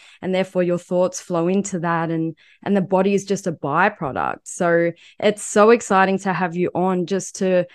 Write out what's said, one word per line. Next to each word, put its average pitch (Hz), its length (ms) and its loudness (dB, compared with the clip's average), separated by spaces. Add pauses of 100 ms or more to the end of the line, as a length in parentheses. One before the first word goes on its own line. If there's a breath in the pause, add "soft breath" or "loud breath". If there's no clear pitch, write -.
(220 loud breath)
and 185 120 -2
therefore 185 280 -2
your 175 160 0
thoughts 180 420 -2
flow 165 280 -2
into 190 320 -2
that. 165 300 -2
And, 165 260 -4 (260 soft breath)
and 202 120 0
the 196 60 4
body 190 320 2
is 196 140 -2
just 190 200 -4
a 185 60 -2
byproduct. 143 920 -2
So 170 480 0 (280 loud breath)
it's 208 220 0
so 208 260 4
exciting 190 520 4
to 190 120 -4
have 170 240 -2
you 180 180 0
on 180 300 0
just 185 320 -6
to 180 380 2